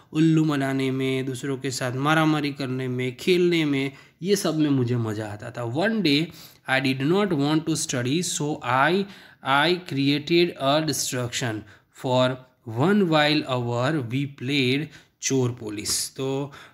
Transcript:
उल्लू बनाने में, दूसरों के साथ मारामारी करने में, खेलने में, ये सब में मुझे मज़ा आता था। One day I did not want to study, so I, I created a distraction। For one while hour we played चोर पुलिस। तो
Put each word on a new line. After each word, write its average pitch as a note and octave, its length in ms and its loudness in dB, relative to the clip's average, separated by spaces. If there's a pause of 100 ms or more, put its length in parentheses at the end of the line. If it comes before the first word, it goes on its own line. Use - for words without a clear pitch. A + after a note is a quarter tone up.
(140)
उल्लू D#3+ 320 4
बनाने C3+ 460 0
में, C3 340 -2
दूसरों C3+ 320 -6
के C3 140 -6
साथ B2 200 -4
मारामारी D3+ 640 2
करने B2+ 340 -4
में, B2+ 300 -4
खेलने F3 480 2
में, C#3 260 0 (300)
ये G3 140 0
सब D#3+ 220 -2
में D3+ 120 2
मुझे B2 280 2
मज़ा A2 300 -4
आता A2 240 -12
था। B2 220 -8
One G#3 280 0
day D3+ 240 4 (440)
I C3 100 2
did C3+ 320 0
not F#3+ 320 2
want D#3 260 0
to D#3 60 0
study, C3 420 -2 (140)
so D3+ 340 -4
I, D3 400 2 (400)
I C#3+ 240 4 (240)
created D3 640 2
a C3+ 140 2 (140)
distraction। B2 760 -4 (420)
For B2+ 340 2 (420)
one G3 340 4
while D3 320 4 (100)
hour A#2+ 360 0 (180)
we C#3 160 -2 (160)
played C#3 460 0 (340)
चोर B2+ 300 0
पुलिस। G#2 640 -6
तो C3+ 360 -4 (220)